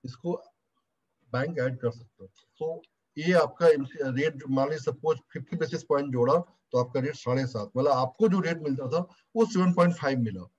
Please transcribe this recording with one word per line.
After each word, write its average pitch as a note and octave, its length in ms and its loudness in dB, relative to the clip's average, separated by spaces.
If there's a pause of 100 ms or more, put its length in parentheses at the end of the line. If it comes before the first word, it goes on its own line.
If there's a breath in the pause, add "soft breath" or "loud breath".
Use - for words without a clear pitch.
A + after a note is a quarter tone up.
इसको - 380 -8 (880)
bank C#3 260 -4
add B2+ 200 -2
कर A#2 120 -2
सकता - 340 -20
है। F#2+ 40 -20 (300)
तो E3 240 -8 (360)
ये E3 140 0
आपका E3+ 340 4 (440)
rate, C#3 280 -2 (120)
मान C3+ 200 2
लीजिए D3+ 220 -4
suppose D#3 260 -2 (140)
fifty C#3 240 -8
basis D#3+ 260 -4
point C#3+ 300 0
जोड़ा, B2 220 4 (380 soft breath)
तो B2 60 2
आपका B2 220 0
rate C#3+ 160 -4
साढ़े B2+ 300 -2
सात, G#2+ 300 -8
मतलब C#3 160 2
आपको B2+ 360 2
जो F#3 120 2
rate E3 180 -2
मिलता C#3 300 -4
था, D#3 100 -2 (380 soft breath)
वो A3+ 100 4
सेवन F#3 260 2
पॉइंट F3 220 4
फ़ाइव C3+ 240 -2
मिला। G2 300 -4 (100)